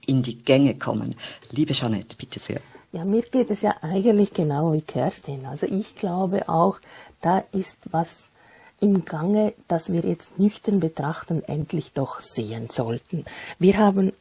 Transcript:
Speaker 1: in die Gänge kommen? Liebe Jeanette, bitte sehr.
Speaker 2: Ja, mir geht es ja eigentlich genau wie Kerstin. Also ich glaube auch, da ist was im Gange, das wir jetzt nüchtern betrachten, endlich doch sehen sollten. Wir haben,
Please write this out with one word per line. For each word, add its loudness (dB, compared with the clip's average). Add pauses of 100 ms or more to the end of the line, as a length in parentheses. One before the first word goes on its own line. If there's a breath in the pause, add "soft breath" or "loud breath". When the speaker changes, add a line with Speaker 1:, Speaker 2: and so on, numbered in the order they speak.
Speaker 1:
in 4
die -6
Gänge 4
kommen? -4 (340 loud breath)
Liebe 0
Jeanette, -2
bitte -14
sehr. -6 (300 loud breath)
Speaker 2:
Ja, -8
mir 2
geht 0
es -4
ja 2
eigentlich 4
genau 0
wie 2
Kerstin. -4
Also -6
ich -4
glaube -2
auch, 2 (420 loud breath)
da 2
ist -6 (140)
was -4 (500 soft breath)
im 4
Gange, 0 (120)
das -2
wir 0
jetzt -4
nüchtern 2
betrachten, -2
endlich -4
doch -4
sehen -8
sollten. -4 (340 loud breath)
Wir 6
haben, 4